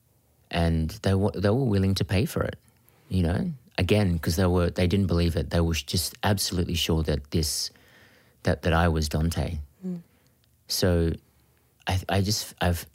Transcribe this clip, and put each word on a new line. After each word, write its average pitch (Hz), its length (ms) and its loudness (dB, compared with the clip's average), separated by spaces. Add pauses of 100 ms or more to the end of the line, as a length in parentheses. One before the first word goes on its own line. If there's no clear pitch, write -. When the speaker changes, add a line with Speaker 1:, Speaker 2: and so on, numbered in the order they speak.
(500)
Speaker 1:
And 82 400 0 (120)
they 98 120 2
wa-, 98 200 2
they 98 160 0
were 131 140 2
willing 98 300 2
to 101 100 -2
pay 95 200 0
for - 180 -2
it, - 140 -4 (520)
you 92 140 0
know, 160 300 0 (260)
again, 92 400 2
'cause 82 160 -2
they 92 120 2
were, 87 220 2
they 90 200 0
didn't 98 180 2
believe 85 300 2
it. 71 140 -4
They 85 100 2
were 82 140 2
sh-, 78 100 -4
just - 300 -4 (100)
absolutely 95 500 -2
sure 82 300 0
that 71 260 -4
this, - 400 -2 (720)
that, - 200 -2
that 87 100 0
I 85 160 4
was 78 200 0
Dante. 80 500 -2 (280)
Speaker 2:
Mm. 180 140 -8 (680)
Speaker 1:
So 85 460 2 (720)
I, 95 220 0
I 98 120 0
just, - 400 -4
I've, 90 240 0 (100)